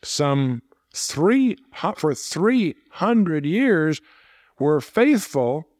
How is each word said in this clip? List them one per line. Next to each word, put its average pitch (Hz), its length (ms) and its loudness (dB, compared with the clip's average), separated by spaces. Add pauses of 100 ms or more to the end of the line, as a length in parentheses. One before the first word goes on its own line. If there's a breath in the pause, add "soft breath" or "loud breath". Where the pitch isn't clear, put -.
some 139 600 -2 (300)
three 226 640 0 (200)
hu-, 214 200 -4
for 151 180 -2
three 196 600 0 (180)
hundred 180 540 0
years, 170 540 0 (580 soft breath)
were 147 220 2
faithful 160 880 0 (140)